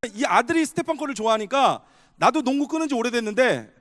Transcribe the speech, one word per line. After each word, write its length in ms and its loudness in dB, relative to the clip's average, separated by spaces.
이 100 -2
아들이 400 2
스테판 320 -4
커리를 180 -8
좋아하니까 680 0
나도 260 2
농구 240 -2
끊은 220 -4
지 60 -4
오래됐는데, 760 -2